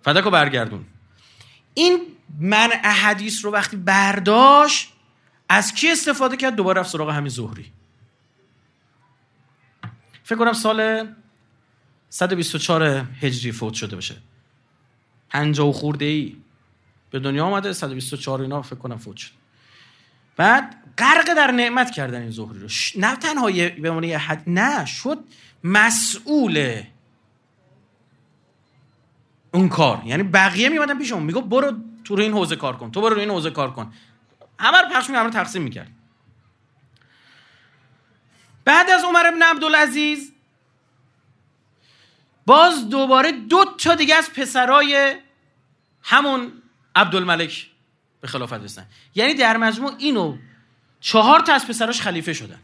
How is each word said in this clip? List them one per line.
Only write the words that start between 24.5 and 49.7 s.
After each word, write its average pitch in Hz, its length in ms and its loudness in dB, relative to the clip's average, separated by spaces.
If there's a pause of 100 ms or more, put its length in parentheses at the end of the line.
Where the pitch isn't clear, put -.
شد 302 380 -8 (400)
مسئول 196 1200 0 (2750)
اون 180 160 4
کار. 123 360 0
یعنی 143 180 -2
بقیه 190 460 2
می‌اومدن 294 300 -2
پیش 247 120 -8
اون، 175 120 -6
میگفت: 196 220 -4
"برو 254 320 0 (260)
تو 202 120 -6
رو 202 60 0
این 214 120 0
حوزه 165 220 -2
کار 127 220 -8
کن، 117 140 -14
تو 185 100 -4
برو 220 120 2
رو 208 60 0
این 208 100 -4
حوزه 160 220 -4
کار 135 220 -4
کن." 117 200 -14 (680)
همه 277 180 4
رو 359 120 4
پخش 269 200 -2
می‌کرد، 269 60 -6
همه 226 80 2
رو 226 60 -2
تقسیم 190 320 -6
می‌کرد. 123 300 -10 (2750)
بعد 339 240 6
از 359 140 4
عمر 339 240 4
ابن 339 160 2
عبدالعزیز 302 920 2 (2000)
باز 294 440 6
دوباره 269 420 2
دو 277 340 2 (120)
تا 339 180 2
دیگه 311 200 2
از 320 180 0
پسرای 277 840 2 (880)
همون 127 480 0 (440)
عبدالملک 175 720 0 (540)
به 135 60 -16
خلافت 123 260 -8
رسیدن. 101 340 -16 (280)
یعنی 254 180 0
در 233 240 2
مجموع 226 400 -2